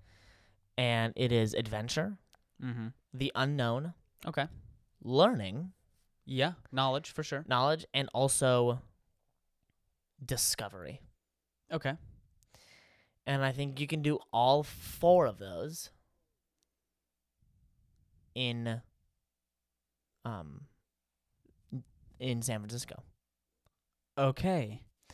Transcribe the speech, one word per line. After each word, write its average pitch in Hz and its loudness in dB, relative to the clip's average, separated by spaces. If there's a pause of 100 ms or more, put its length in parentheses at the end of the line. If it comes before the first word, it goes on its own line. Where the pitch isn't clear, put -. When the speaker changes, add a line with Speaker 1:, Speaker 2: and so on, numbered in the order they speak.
(760)
Speaker 1:
And 117 2
it 123 2
is 113 4
adventure, 117 -2 (440)
Speaker 2:
Mm-hmm. 120 -6 (240)
Speaker 1:
the 131 -4
unknown, 135 0 (300)
Speaker 2:
Okay. 151 -2 (560)
Speaker 1:
learning, 135 2 (520)
Speaker 2:
Yeah, 135 0 (180)
knowledge, 135 0
for 156 -6
sure. 147 -6
Speaker 1:
knowledge, 139 2
and 135 0
also 123 4 (1400)
discovery. 101 -4 (720)
Speaker 2:
Okay. 147 -4 (1300)
Speaker 1:
And 139 0
I 135 2
think 135 -6
you 143 -4
can 156 -2
do 147 2 (120)
all 131 6
four - 4
of 101 -4
those 95 -10 (2500)
in, 117 -4 (1400)
um, 92 -10 (1600)
in 120 -2
San 113 -2
Francisco. 113 -10 (1120)
Speaker 2:
Okay. 135 0 (320)